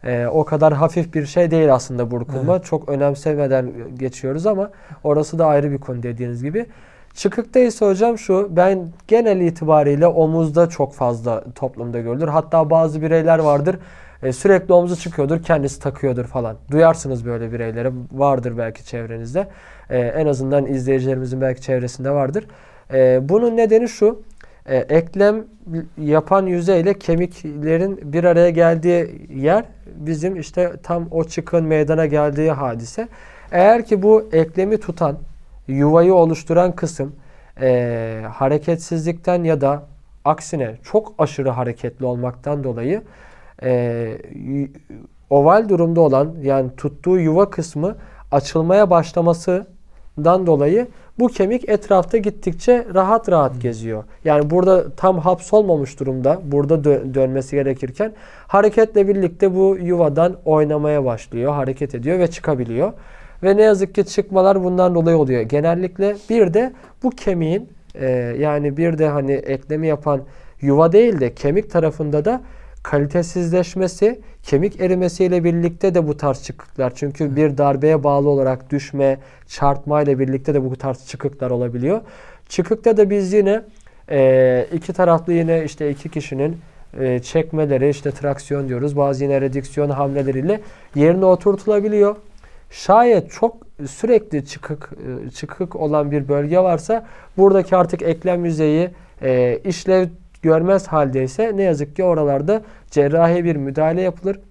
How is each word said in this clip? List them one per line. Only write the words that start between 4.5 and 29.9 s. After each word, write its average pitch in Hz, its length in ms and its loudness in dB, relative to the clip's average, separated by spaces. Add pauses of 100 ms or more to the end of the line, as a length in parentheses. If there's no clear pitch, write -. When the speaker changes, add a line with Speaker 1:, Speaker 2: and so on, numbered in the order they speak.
Speaker 1:
orası 151 360 0
da 165 60 4
ayrı 147 260 2
bir 139 60 -6
konu 123 260 -10
dediğiniz 120 400 -8
gibi. 190 220 -6 (480)
Çıkıkta 220 460 -2
ise 226 260 2
hocam 208 320 2
şu, 196 340 0
ben 180 360 2 (200)
genel 214 340 2
itibariyle 156 640 2
omuzda 165 640 2
çok 143 240 -4
fazla 117 500 -4 (120)
toplumda 120 440 -8
görülür. 123 280 -4
Hatta 160 420 0
bazı 160 320 2
bireyler 160 380 2
vardır, 151 380 2 (460)
e, 131 100 -2
sürekli 185 400 2
omuzu 175 220 4
çıkıyordur, 165 480 -4
kendisi 139 360 -2
takıyordur 131 460 -4
falan. 113 300 -6 (160)
Duyarsınız 147 540 2
böyle 117 260 -6
bireyleri, 117 400 -6 (200)
vardır 131 460 0
belki 113 280 -8
çevrenizde. 117 640 -8 (420)
E, 123 100 -2
en 139 260 -2
azından 139 400 0
izleyicilerimizin 131 760 -2
belki 131 200 -4
çevresinde 127 500 -4
vardır. 143 360 -2 (460)
E, 131 360 4
bunun 226 280 2
nedeni 226 320 2
şu, 226 320 0 (440)
e, 131 120 -2
eklem 196 680 0 (540)
yapan 156 480 2
yüzeyle 180 540 0
kemiklerin 165 1120 -4
bir 170 100 0
araya 175 260 6
geldiği 170 840 2
yer 165 300 0 (300)